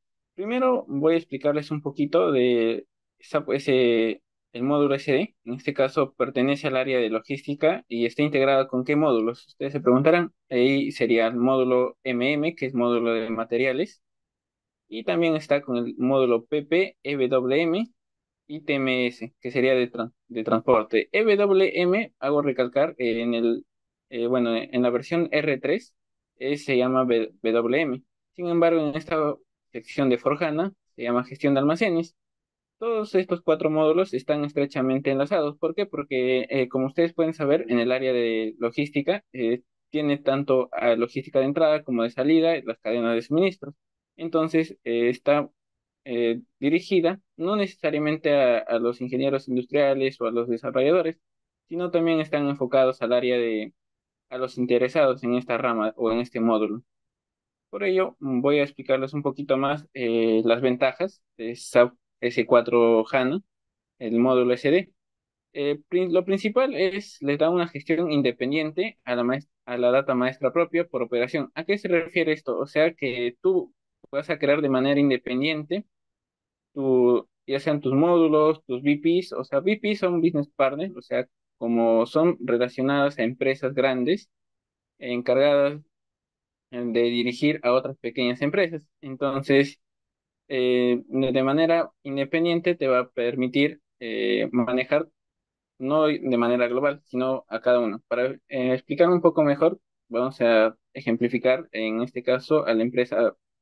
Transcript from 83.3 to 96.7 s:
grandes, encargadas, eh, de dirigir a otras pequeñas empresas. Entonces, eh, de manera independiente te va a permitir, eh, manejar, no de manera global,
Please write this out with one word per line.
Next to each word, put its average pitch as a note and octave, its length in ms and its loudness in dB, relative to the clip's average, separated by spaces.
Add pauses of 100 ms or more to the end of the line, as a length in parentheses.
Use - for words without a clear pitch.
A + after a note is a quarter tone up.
grandes, C3 560 -2 (680)
encargadas, C#3+ 840 0 (880)
eh, B2 160 -8
de A#2 160 0
dirigir A#2+ 640 0
a B2 100 2
otras C3 240 -2
pequeñas B2 460 -4
empresas. D#3+ 400 -2 (180)
Entonces, C#3 800 0 (680)
eh, B2 580 0
de C3 360 0
manera D#3+ 460 0 (140)
independiente E3 720 -2
te D3 120 -2
va B2+ 120 2
a B2 100 -4
permitir, B2+ 720 -2 (180)
eh, A2 520 -2
manejar, B2+ 580 0 (680)
no D3 260 0
de C3+ 320 0
manera A#2+ 300 2
global, C#3 380 -2